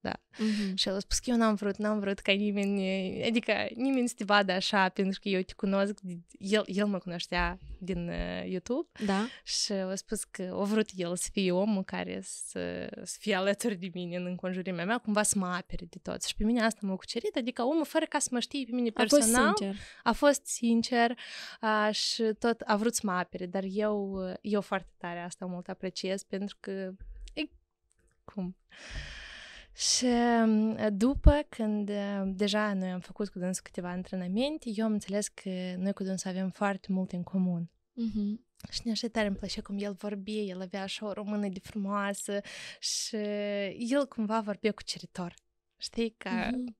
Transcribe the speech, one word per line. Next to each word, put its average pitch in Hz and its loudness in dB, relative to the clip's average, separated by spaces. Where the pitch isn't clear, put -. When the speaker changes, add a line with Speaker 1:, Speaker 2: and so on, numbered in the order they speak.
Speaker 1:
Da. - -4
Speaker 2:
Mhm. 208 2
Speaker 1:
Și 190 0
el 190 0
a 196 0
spus - 0
că - -2
eu 240 6
n-am 226 6
vrut, 202 -2
n-am 214 0
vrut 196 0
ca - 2
nimeni, 202 2
adică 226 2
nimeni 254 2
să - -6
te 220 -4
vadă 196 4
așa, 190 4
pentru 190 0
că - -4
eu 190 2
te - -6
cunosc, 196 0
el, 196 2
el 202 0
mă 202 0
cunoștea 175 -2
din, 175 -2
uh, 180 -4
YouTube. 240 -2
Speaker 2:
Da. 202 2
Speaker 1:
Și - -2
a 190 -2
spus - -6
că 185 -8
a - 2
vrut 214 2
el 175 -2
să - -4
fie 185 2
omul 190 2
care 185 -6
să, - -6
să - -10
fie 208 0
alături 202 0
de 180 -6
mine 180 -6
în 180 -4
înconjurimea 180 -2
mea, 220 0
cumva 214 2
să 208 2
mă 190 0
apere 175 -4
de - -16
toți. - -6
Și - -4
pe 208 0
mine 233 4
asta 220 2
m-a 190 -2
cucerit, 370 -4
adică 247 -2
omul 294 2
fără 320 0
ca 302 -2
să - -2
mă 247 0
știe 269 -4
pe 233 -8
mine 240 2
Speaker 2:
A - -2
fost 208 2
Speaker 1:
personal, 247 6
Speaker 2:
sincer. 196 -2
Speaker 1:
a 233 4
fost 285 4
sincer, 233 4
a, 214 4
și - 0
tot 233 2
a 214 4
vrut 220 2
să - 0
mă 196 2
apere, 180 -2
dar 190 -2
eu, 202 0
eu 208 2
foarte 190 -4
tare 175 -6
asta 175 -8
mult 180 -8
apreciez, 190 -4
pentru 196 -6
că, - -10
e, 311 -4
cum? 185 -8
Și, - 0
um, 220 4
după, 285 8
când, 208 -2
uh, 202 -2
deja 202 2
noi 185 0
am 180 -4
făcut 196 -6
cu - -12
dânsul 185 -2
câteva 180 -8
antrenamente, 190 -2
eu 220 0
am 220 2
înțeles 202 0
că - -10
noi 190 0
cu 202 -4
dânsul 190 -2
avem 185 -2
foarte 196 -2
mult 185 0
în 175 -4
comun. 175 0
Speaker 2:
Mhm. 214 -2
Speaker 1:
Și - -6
ne 233 -2
așa 220 -2
tare 214 0
îmi 196 0
plăcea 202 -6
cum 202 -6
el 202 -4
vorbea, 202 -6
el 196 -4
avea 190 -6
așa 196 -6
o 202 -4
română 208 -2
de 185 -6
frumoasă 202 -2
și - -4
el 254 2
cumva 220 0
vorbea 208 0
cuceritor. - -8
Știi, 226 -2
ca 220 -2
Speaker 2:
Mhm. 247 -4